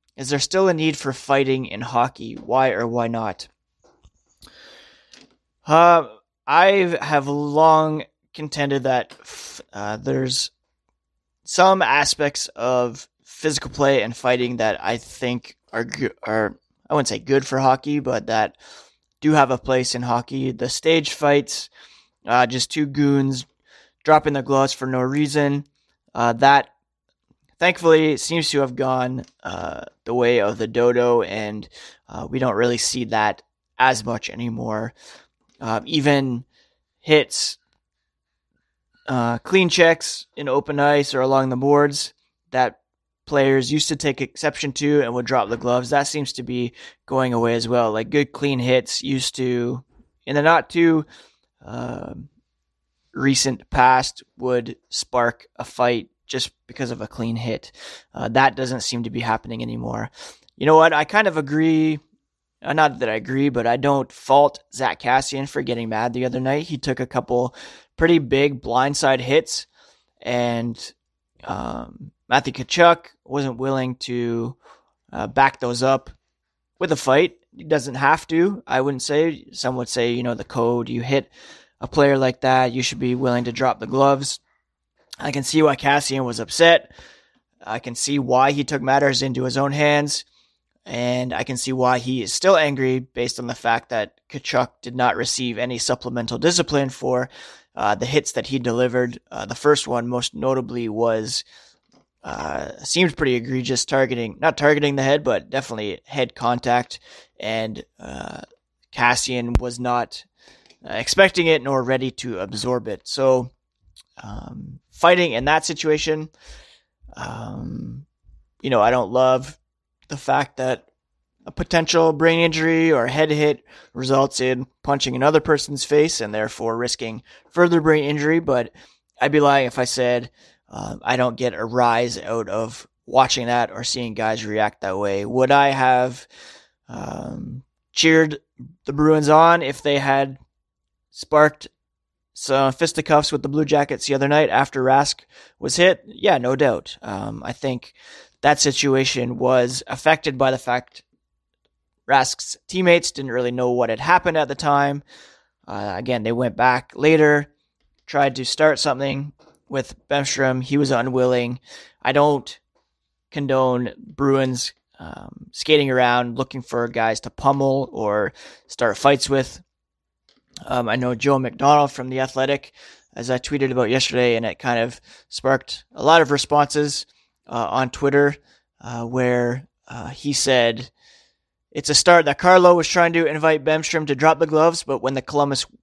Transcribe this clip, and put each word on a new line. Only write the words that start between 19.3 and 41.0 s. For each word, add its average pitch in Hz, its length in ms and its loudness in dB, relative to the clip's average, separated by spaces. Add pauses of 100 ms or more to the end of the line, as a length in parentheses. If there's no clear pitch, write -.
have 143 200 4
a 127 60 -2
place 127 380 -2
in 120 60 -6
hockey. 123 500 -4
The 120 180 -6
stage 160 440 0
fights, 143 560 0 (560)
uh, 123 200 2
just 123 260 -4
two 151 140 -2
goons 139 600 0 (580)
dropping 156 300 4
the 139 80 -2
gloves 135 320 2
for 131 120 -10
no 127 140 -2
reason, 143 640 0 (480)
uh, 117 200 2
that 139 360 6 (880)
thankfully 160 600 4
seems 160 320 -2
to 143 100 0
have 131 160 -2
gone, 131 480 -4 (200)
uh, 87 420 -10 (180)
the 117 100 -6
way 120 280 4
of 107 160 0
the 110 100 -4
dodo, 120 540 2
and, 107 480 -6 (400)
uh, - 200 -12
we 131 100 -6
don't 123 160 0
really 120 220 0
see 123 280 -4
that 107 360 0 (380)
as 127 240 0
much 117 260 -8
anymore. 113 640 -8 (680)
Uh, 113 240 -4
even 135 580 0 (560)
hits, - 580 0 (1500)
uh, 117 320 -2
clean 185 300 2
checks - 560 2 (100)
in 143 140 -8
open 143 320 -2
ice 143 320 2